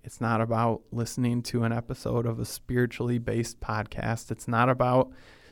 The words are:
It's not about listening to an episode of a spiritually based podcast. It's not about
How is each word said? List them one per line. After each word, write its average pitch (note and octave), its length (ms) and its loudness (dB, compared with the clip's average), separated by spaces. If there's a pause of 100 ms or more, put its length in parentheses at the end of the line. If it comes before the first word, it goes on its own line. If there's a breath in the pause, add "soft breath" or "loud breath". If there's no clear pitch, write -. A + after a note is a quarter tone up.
It's - 180 -12
not A2+ 180 2
about A2+ 520 0
listening A#2+ 520 -2
to A#2+ 200 -2
an A2+ 80 2
episode A#2+ 540 -2
of A#2 140 -2
a A#2 60 -4
spiritually B2 720 0
based A#2 420 -2
podcast. A2 720 -4
It's - 160 -10
not A#2+ 220 4
about B2+ 420 4 (400 loud breath)